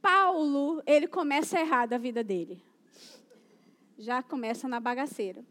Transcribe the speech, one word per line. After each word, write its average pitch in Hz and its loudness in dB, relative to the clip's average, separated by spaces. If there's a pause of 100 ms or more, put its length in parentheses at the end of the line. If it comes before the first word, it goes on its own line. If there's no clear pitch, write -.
Paulo, 320 2
ele 294 6
começa 311 0
errado 247 2
a 247 -2
vida 233 -4
dele. 180 -6 (1400)
Já 240 -4
começa 254 -6
na 240 -4
bagaceira. 240 -4